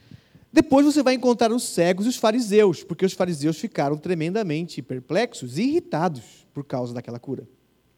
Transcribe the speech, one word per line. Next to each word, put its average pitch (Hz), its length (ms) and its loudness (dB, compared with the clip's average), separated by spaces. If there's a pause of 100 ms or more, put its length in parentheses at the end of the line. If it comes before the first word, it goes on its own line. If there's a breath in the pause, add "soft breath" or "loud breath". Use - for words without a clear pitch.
(520 soft breath)
Depois 285 320 6
você 294 180 4
vai 254 120 4
encontrar 233 380 2
os 240 100 -2
cegos 180 420 0
e 233 60 0
os 247 60 -4
fariseus, 214 680 2
porque 180 240 -4
os 185 80 0
fariseus 165 420 -2
ficaram 151 400 -2
tremendamente 170 840 -4
perplexos 127 720 -6
e 180 60 -2
irritados 185 880 -4
por 139 120 -10
causa 123 280 -6
daquela 120 280 -12
cura. 120 280 -10 (500)